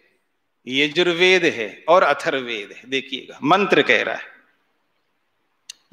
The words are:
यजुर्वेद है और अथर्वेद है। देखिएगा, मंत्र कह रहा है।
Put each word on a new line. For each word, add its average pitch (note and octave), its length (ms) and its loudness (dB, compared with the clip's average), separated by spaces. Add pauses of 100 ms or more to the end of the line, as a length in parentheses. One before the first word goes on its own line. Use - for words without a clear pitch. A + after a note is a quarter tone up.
(680)
यजुर्वेद E3+ 800 2
है A2 420 -4
और F3+ 160 6
अथर्वेद B2+ 680 -4
है। B2 180 -20
देखिएगा, C3 540 -8
मंत्र F3+ 380 2
कह A2 220 2
रहा - 120 -4
है। - 160 -14 (1600)